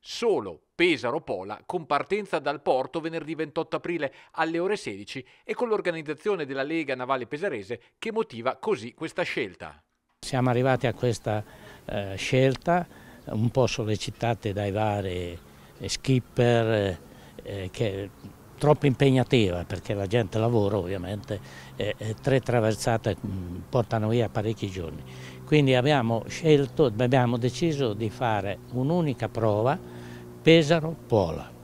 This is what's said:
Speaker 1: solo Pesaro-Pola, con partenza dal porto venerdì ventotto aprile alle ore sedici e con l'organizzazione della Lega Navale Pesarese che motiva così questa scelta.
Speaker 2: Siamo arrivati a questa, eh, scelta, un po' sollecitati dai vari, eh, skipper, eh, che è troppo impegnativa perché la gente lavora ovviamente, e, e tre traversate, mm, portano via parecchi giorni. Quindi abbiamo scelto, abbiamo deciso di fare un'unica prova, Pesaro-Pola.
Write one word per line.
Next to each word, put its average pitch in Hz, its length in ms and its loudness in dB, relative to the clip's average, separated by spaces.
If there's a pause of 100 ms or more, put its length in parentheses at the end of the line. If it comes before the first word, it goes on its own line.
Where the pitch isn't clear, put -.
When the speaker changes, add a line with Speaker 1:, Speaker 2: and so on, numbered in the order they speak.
Speaker 1:
solo 120 600 -2 (140)
Pesaro-Pola, 120 880 0
con 170 220 -6
partenza 190 520 0
dal 147 220 -4
porto 135 400 0
venerdì 160 340 -6
ventotto 156 420 -4
aprile 156 360 -4 (200)
alle 160 260 0
ore 196 180 0
sedici 104 500 -10 (160)
e - 120 -8
con 240 140 -2
l'organizzazione 180 760 -2
della 135 180 -4
Lega 147 320 -2
Navale 127 320 -2
Pesarese 123 540 -6 (180)
che 226 140 -6
motiva 127 440 -4
così 123 360 -4
questa 160 300 -8
scelta. 87 600 -8 (380)
Speaker 2:
Siamo 127 300 0
arrivati 123 360 2
a 117 60 0
questa, 107 500 -2 (440)
eh, 101 320 -6
scelta, 135 680 2 (420)
un 113 200 0
po' 120 180 4
sollecitati 107 840 -4
dai 101 200 -2
vari, 95 680 -2 (400)
eh, 127 100 -8
skipper, 117 1120 2 (420)
eh, 95 300 -8
che 98 320 -2
è 98 40 -12 (500)
troppo 147 280 4
impegnativa 120 760 4
perché 98 300 -6
la 98 140 -4
gente 110 300 0
lavora 110 400 2
ovviamente, 95 640 -6 (360)
e, 104 200 -2
e 110 240 -6
tre 131 200 4
traversate, 110 840 0
mm, 92 320 -6 (120)
portano 113 400 0
via 113 200 2
parecchi 107 400 -4
giorni. 85 340 -10 (420)
Quindi 139 320 4
abbiamo 123 500 4
scelto, 143 600 4
abbiamo 123 520 4
deciso 127 560 0
di 110 160 -2
fare 101 480 -2 (140)
un'unica 139 560 0
prova, 113 500 2 (640)
Pesaro-Pola. 151 1120 4 (120)